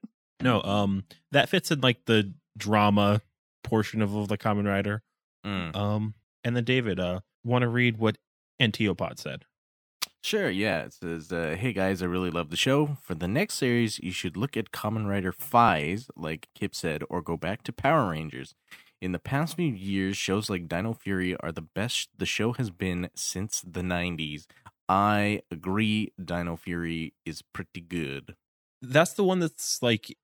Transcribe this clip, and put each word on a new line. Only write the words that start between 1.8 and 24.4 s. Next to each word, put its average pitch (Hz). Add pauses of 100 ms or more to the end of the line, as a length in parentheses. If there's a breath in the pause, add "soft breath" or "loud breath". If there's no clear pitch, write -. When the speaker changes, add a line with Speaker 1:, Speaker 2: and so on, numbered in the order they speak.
Speaker 1:
like, 127
the 107 (240)
drama 104 (440)
portion 110
of, 104
of 104
the 104
Kamen 104
Rider. 101 (420)
Speaker 2:
Mm. 92
Speaker 1:
Um, 107 (300)
and 120
then 123
David, 117
uh, 90 (220)
wanna 123
read 120
what 107 (420)
Antiope 104 (140)
said? - (800)
Speaker 2:
Sure, 202
yeah. 95
It -
says, 82
uh, 82
"Hey 123
guys, 95
I 90
really 90
love 80
the 82
show. 143
For -
the 85
next 156
series, 120
you 92
should 90
look 113
at 110
Kamen 110
Rider 98
Faiz, 101
like 80
Kip -
said, 76
or 87
go 82
back 85
to -
Power 143
Rangers. 78 (460 loud breath)
In 92
the 87
past 151
few 165
years, 98
shows 101
like 87
Dino 95
Fury 92
are 82
the 78
best -
the 95
show 113
has 117
been 90
since -
the 90
nineties. 87 (400 soft breath)